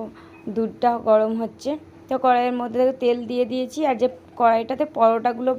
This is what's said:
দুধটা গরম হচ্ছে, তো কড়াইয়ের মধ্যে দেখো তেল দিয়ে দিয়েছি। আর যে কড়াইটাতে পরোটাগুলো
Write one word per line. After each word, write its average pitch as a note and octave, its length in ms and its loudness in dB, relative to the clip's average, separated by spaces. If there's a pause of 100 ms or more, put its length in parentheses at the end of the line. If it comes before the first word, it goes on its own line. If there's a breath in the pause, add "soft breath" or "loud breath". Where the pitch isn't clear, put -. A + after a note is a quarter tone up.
(560 loud breath)
দুধটা A3+ 420 0
গরম A3 340 2 (100)
হচ্ছে, A3+ 300 -6 (360)
তো C4 60 -4 (100)
কড়াইয়ের B3 380 2
মধ্যে A#3+ 180 -6
দেখো C4 240 2
তেল A#3+ 140 2 (140)
দিয়ে B3 140 0
দিয়েছি। B3+ 340 -6 (100)
আর B3+ 120 2
যে B3+ 60 4 (320)
কড়াইটাতে A#3 460 2 (120)
পরোটাগুলো A#3 600 2